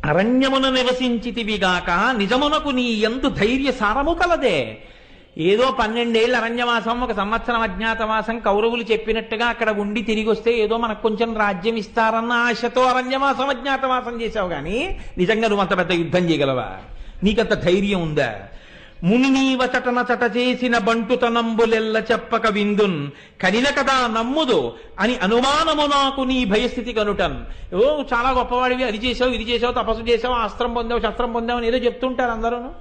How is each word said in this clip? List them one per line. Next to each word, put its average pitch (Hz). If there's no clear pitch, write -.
అరణ్యమున 262
నివసించితివిగాక 233
నిజమునకు 285
నీ 247
యందు 226
ధైర్య 262
సారము 262
కలదే." 262
ఏదో 214
పన్నెండేళ్ళు 233
అరణ్యవాసం, 233
ఒక 240
సంవత్సరం 226
అజ్ఞాతవాసం, 220
కౌరవులు 226
చెప్పినట్టుగా 220
అక్కడ 233
ఉండి 208
తిరిగి 214
వస్తే 226
ఏదో 214
మనకు 220
కొంచెం 220
రాజ్యం 202
ఇస్తారన్న 226
ఆశతో 240
అరణ్యవాసం, 254
అజ్ఞాతవాసం 254
చేశావు, 208
కానీ 190
నిజంగా 214
నువ్వు 202
అంత 190
పెద్ద 175
యుద్ధం 170
చేయగలవా? 139
నీకంత 214
ధైర్యం 190
ఉందా? 147
"ముని 247
నీ 262
వచటన 254
చట 233
చేసిన 247
బంటుతనంబులెల్ల 226
చెప్పక 226
విందున్, 202
కనిన 202
కదా 269
నమ్ముదు 226
అని 233
అనుమానము 277
నాకు 277
నీ 254
భయస్థితి 233
కనుటన్." 185
"ఓ 277
చాలా 240
గొప్పవాడివి, 247
అది 220
చేసావు, 247
ఇది 226
చేసావు, 240
తపస్సు 226
చేసావు, 240
అస్త్రం 233
పొందావు, 233
శస్త్రం 226
పొందావు" 233
అని 233
ఏదో 240
చెప్తుంటారు 247
అందరూను. 240